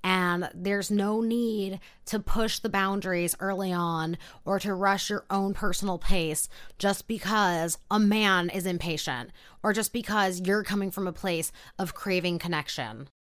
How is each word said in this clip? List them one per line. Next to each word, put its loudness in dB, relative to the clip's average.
And 2
there's -2
no 2
need -2
to -4
push 0
the -4
boundaries 0
early -2
on -2
or 0
to -2
rush 2
your -4
own 0
personal 0
pace 4
just 0
because 2
a 4
man 4
is -4
impatient -4
or 2
just -2
because 0
you're 2
coming -2
from -4
a -4
place -2
of -4
craving 0
connection. -6